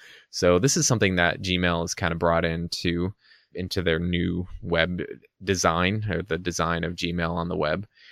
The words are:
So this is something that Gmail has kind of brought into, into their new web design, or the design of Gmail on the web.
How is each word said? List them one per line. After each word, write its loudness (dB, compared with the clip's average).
So 4
this 2
is 2
something 2
that 2
Gmail 0
has -6
kind -2
of -4
brought 2
into, -2
into -6
their 2
new 0
web 0
design, 2
or -2
the -2
design -2
of -4
Gmail -2
on -2
the -4
web. -2